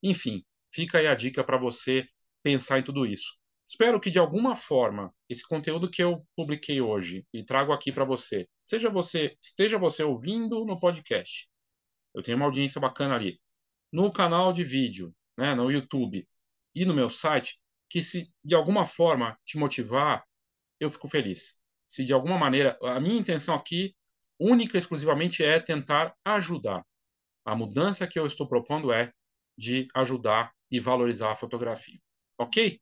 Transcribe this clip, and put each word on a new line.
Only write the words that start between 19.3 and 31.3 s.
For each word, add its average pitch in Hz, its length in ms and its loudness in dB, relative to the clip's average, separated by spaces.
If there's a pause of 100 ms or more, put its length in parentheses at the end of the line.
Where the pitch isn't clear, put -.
te - 120 -8
motivar, 135 680 0 (560)
eu 151 100 -2
fico - 160 -16
feliz. 110 540 -4 (260)
Se - 180 -4
de 127 80 0
alguma 143 240 2
maneira, 139 460 2
a 123 160 -2
minha 202 220 2
intenção 165 340 0
aqui, 180 400 -4 (420)
única 226 400 4
e - 20 4
exclusivamente, 160 680 0
é 160 160 6
tentar 151 520 0 (120)
ajudar. 165 600 -2 (600)
A 107 100 -4
mudança 131 500 0
que 175 140 -6
eu 147 80 0
estou 143 220 -6
propondo 131 440 0
é 120 200 0 (440)
de 123 380 -4
ajudar 117 580 0 (160)
e 123 120 -2
valorizar 120 500 0